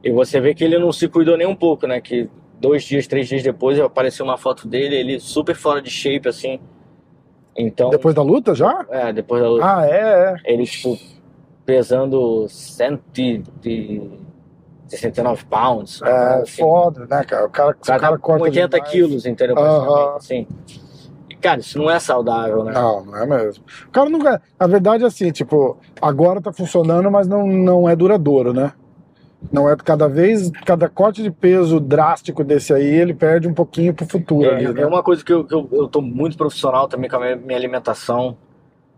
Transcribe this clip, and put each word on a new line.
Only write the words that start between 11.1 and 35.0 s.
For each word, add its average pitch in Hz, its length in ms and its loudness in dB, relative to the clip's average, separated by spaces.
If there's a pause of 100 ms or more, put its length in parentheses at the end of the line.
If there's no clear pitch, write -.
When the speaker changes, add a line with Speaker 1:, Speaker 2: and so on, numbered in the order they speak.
Speaker 1:
pesando 127 840 0
cento - 540 -6 (180)
e, 120 240 -4 (200)
e 104 460 -8 (760)
sessenta - 320 -6
e - 20 -2
nove 120 220 -2
pounds, 113 580 -4
Speaker 2:
É, 127 400 2
Speaker 1:
assim. - 200 -6
Speaker 2:
foda, 160 460 2
né, 139 140 -2
cara? 107 240 -2
O - 40 -4
cara, 147 200 2
Speaker 1:
O 147 40 -2
cara 131 240 -2
Speaker 2:
o - 20 0
cara - 0 -
Speaker 1:
tá 156 180 0
com - 80 -8
Speaker 2:
corta 160 160 2
Speaker 1:
oitenta 156 360 0
Speaker 2:
demais. 147 140 -4
Speaker 1:
quilos, 151 320 2
entendeu? 123 320 -2
Speaker 2:
Aham. 147 280 4
Speaker 1:
Praticamente, 143 320 0
assim. 127 300 -8 (960)
Cara, 156 180 2
isso - 180 -12
não 151 120 0
é 170 80 2
saudável, 117 680 -2
né? 110 80 -8
Speaker 2:
Não, 113 320 0
não 101 120 -16
é 113 100 -4
mesmo. 135 380 -2 (240)
O - 20 -20
cara 277 180 2
nunca, 294 320 0 (180)
na 185 80 2
verdade, 202 380 2
assim, 196 280 0
tipo, 143 440 0 (240)
agora 160 400 2
tá 185 120 -10
funcionando, 175 580 0
mas 202 160 2
não, 202 200 0
não 185 420 4
é 170 80 4
duradouro, 147 580 2
né? 131 180 -2 (800)
Não 143 180 2
é 147 80 6
cada 151 320 2
vez, 180 420 2 (140)
cada 170 240 2
corte 214 320 0
de 214 100 -4
peso 170 500 2
drástico 151 640 0
desse 143 280 0
aí, 143 140 2
ele 165 260 2
perde 160 360 2
um 170 60 -2
pouquinho 170 380 0
pro 156 140 -6
futuro 160 420 0
Speaker 1:
É, 135 60 2
Speaker 2:
ali, 127 120 -2
Speaker 1:
é 123 60 -2
Speaker 2:
né? 135 140 0
Speaker 1:
uma 175 160 0